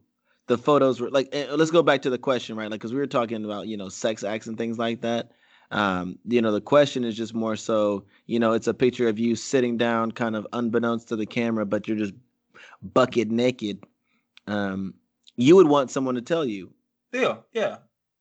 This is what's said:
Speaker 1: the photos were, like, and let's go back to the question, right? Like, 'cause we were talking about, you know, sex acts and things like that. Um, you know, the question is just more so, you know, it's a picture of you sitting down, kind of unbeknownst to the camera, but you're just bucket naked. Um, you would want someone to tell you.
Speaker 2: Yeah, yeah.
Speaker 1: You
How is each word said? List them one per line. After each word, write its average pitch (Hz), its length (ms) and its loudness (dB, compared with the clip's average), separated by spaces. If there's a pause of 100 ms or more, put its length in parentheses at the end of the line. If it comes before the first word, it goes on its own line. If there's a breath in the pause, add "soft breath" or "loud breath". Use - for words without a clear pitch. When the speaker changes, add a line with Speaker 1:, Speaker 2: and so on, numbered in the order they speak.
(480)
Speaker 1:
the 120 100 2
photos 131 440 4
were, 120 80 -4
like, 131 240 0
and 139 200 -4
let's 160 180 2
go 170 100 6
back 139 220 4
to 143 60 0
the 123 100 0
question, 123 360 -2
right? 110 140 -6
Like, 107 100 -8
'cause 113 140 -8
we 135 60 -2
were 139 80 -2
talking 117 360 -2
about, 104 240 -8
you 110 80 -8
know, 98 140 -10
sex 110 340 -4
acts 107 240 -6
and 113 100 -10
things 117 200 -4
like 117 240 -4
that. 117 300 -4 (400 soft breath)
Um, 92 540 -2
you 117 160 2
know, 110 100 2
the 104 100 0
question 143 420 2
is 110 140 -4
just 110 160 -6
more 110 220 -4
so, 104 500 0 (220 soft breath)
you 117 120 0
know, 113 140 4
it's 113 140 0
a 113 60 0
picture 123 360 2
of 104 80 -2
you 117 180 0
sitting 123 400 0
down, 113 360 0
kind 113 240 -4
of 107 180 -6
unbeknownst 117 560 0
to 117 60 -4
the 107 100 -4
camera, 113 400 -2
but 101 220 -4
you're 110 100 -2
just 104 160 -4 (800 loud breath)
bucket 117 380 2
naked. 117 520 -2 (640)
Um, 98 460 -4 (420)
you 135 200 8
would 185 120 10
want 143 240 4
someone 131 240 -2
to 123 60 -4
tell 165 240 -2
you. 98 260 -8 (400)
Speaker 2:
Yeah, 196 260 -2 (160)
yeah. 208 180 -2
Speaker 1:
You 107 60 -16 (440)